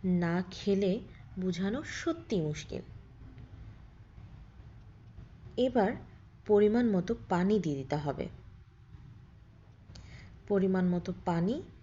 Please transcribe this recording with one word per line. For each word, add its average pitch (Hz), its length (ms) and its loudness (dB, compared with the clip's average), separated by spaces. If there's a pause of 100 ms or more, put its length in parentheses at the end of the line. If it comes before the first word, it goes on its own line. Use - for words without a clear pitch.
না 175 320 4 (140)
খেলে 196 420 2 (460)
বোঝানো 185 400 -2 (220)
সত্যি 330 400 -2
মুশকিল। 151 420 -4 (2750)
এবার 247 340 4 (560)
পরিমাণ 214 380 6 (100)
মতো 180 180 2 (160)
পানি 185 300 4
দিয়ে 160 180 0
দিতে 135 200 -2
হবে। 143 300 -2 (2250)
পরিমাণ 185 360 4 (100)
মতো 175 160 -2 (140)
পানি 180 320 2 (260)